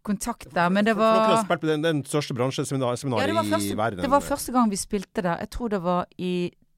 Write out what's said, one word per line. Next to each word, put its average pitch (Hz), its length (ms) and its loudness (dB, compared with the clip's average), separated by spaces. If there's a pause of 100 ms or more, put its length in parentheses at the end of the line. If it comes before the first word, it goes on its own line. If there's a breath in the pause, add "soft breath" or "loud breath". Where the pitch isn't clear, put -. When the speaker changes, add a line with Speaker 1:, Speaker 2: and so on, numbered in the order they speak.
Speaker 1:
kontakt - 500 -6
der, 175 160 4
men 202 160 4
det 226 100 4
Speaker 2:
For, 208 60 0
for 220 120 6
dere 220 120 4
har 220 100 4
Speaker 1:
var 226 80 2
Speaker 2:
spilt 175 180 -2
på 160 60 0
den, 156 140 2
den 156 220 0
største 147 320 -2
bransjeseminaret 131 680 -2
Speaker 1:
Ja, 139 260 0
det 311 80 0
var 330 80 2
Speaker 2:
i 311 60 0
Speaker 1:
første, 311 280 0
Speaker 2:
verden. 202 240 0
Speaker 1:
det 269 100 0
var 277 100 4
første 277 320 -6
gang 240 160 4
vi 196 80 -4
spilte - 460 -6
der. 170 160 0
Jeg - 100 -8
tror 233 200 -6
det 196 120 -2
var 180 240 0 (120)
i 180 340 -4 (260)